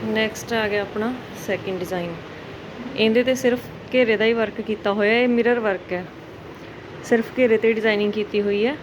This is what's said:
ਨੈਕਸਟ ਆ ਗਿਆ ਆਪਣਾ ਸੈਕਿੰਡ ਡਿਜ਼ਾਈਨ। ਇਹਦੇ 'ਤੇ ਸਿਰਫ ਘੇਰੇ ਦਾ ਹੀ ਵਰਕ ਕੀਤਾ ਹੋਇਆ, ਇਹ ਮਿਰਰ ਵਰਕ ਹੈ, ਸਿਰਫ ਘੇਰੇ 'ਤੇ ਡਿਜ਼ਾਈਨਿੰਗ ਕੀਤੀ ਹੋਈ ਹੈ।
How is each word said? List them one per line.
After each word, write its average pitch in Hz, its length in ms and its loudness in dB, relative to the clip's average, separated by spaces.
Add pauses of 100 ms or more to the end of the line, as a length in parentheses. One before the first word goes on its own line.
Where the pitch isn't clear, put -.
ਨੈਕਸਟ 220 480 -2
ਆ 220 140 2
ਗਿਆ 208 140 0
ਆਪਣਾ 214 320 -4 (320)
ਸੈਕਿੰਡ 185 340 -2
ਡਿਜ਼ਾਈਨ। 175 340 -4 (840)
ਇਹਦੇ 220 280 4
'ਤੇ 262 120 2
ਸਿਰਫ 247 240 2 (340)
ਘੇਰੇ 226 240 4
ਦਾ 214 80 2
ਹੀ 233 80 4
ਵਰਕ 220 280 -2
ਕੀਤਾ 208 320 -2
ਹੋਇਆ, 208 260 4
ਇਹ 247 80 4
ਮਿਰਰ 240 320 4
ਵਰਕ 190 340 -2
ਹੈ, 180 100 -4 (1000)
ਸਿਰਫ 226 200 2 (120)
ਘੇਰੇ 226 200 6
'ਤੇ 226 160 4
ਡਿਜ਼ਾਈਨਿੰਗ 208 400 2
ਕੀਤੀ 208 280 -2
ਹੋਈ 202 240 2
ਹੈ। 277 180 0